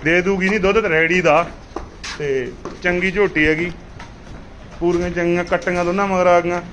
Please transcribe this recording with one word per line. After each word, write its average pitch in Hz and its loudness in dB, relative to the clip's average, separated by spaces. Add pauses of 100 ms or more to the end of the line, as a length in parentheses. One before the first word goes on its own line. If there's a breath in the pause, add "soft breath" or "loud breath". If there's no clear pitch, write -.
ਦੇ 170 4
ਦੂਗੀ 190 0
ਨਹੀਂ, 214 2
ਦੁੱਧ 202 2
ਤਾਂ 208 0
ਰੈਡੀ 165 2
ਦਾ। 165 4 (720)
ਤੇ 135 -4 (300)
ਚੰਗੀ 180 0
ਝੋਟੀ 175 2
ਹੈਗੀ, 160 0 (1080)
ਪੂਰੀਆਂ 175 0
ਚੰਗੀਆਂ 175 0
ਕੱਟੀਆਂ 175 0
ਦੋਨਾਂ 190 0
ਮਗਰ 185 2
ਆ 175 6
ਗਈਆਂ। 175 -2 (120)